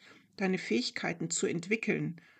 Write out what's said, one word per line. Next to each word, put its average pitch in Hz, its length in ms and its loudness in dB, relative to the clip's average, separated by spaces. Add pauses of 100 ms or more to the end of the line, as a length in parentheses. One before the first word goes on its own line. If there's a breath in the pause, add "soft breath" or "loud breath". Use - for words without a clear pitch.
(360 soft breath)
deine 190 220 2
Fähigkeiten 170 720 -2
zu - 160 2
entwickeln. 170 760 0 (180 soft breath)